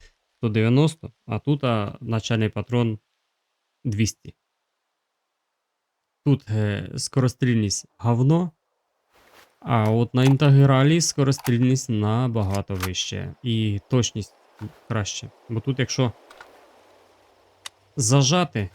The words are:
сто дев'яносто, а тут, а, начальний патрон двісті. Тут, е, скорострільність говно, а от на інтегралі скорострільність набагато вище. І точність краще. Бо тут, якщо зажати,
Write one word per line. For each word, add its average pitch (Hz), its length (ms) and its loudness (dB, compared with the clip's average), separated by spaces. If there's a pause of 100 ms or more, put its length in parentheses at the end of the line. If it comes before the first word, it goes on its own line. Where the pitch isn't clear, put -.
(360)
сто 117 120 -4
дев'яносто, 120 640 0 (140)
а 117 120 -6
тут, 143 260 -2
а, 110 360 -4
начальний 113 480 -2
патрон 113 500 -2 (840)
двісті. 107 500 -4 (1900)
Тут, 135 260 0
е, 104 460 -2
скорострільність 120 920 0 (120)
говно, 139 520 2 (1080)
а 110 300 0
от 113 240 0
на 127 100 4
інтегралі 139 760 6
скорострільність 131 880 0
набагато 107 840 -2
вище. 92 680 -8
І 110 380 -2 (100)
точність 113 440 -2 (540)
краще. 107 420 -6 (180)
Бо 110 120 -6
тут, 131 180 -4
якщо 123 340 -2 (1800)
зажати, 131 800 0